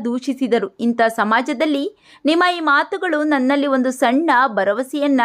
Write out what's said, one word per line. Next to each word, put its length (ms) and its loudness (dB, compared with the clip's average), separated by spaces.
ದೂಷಿಸಿದರು. 760 -2
ಇಂಥ 280 0
ಸಮಾಜದಲ್ಲಿ 880 -2
ನಿಮ್ಮ 200 2
ಈ 40 -8
ಮಾತುಗಳು 640 0
ನನ್ನಲ್ಲಿ 440 0
ಒಂದು 240 0
ಸಣ್ಣ 400 0
ಭರವಸೆಯನ್ನ 800 0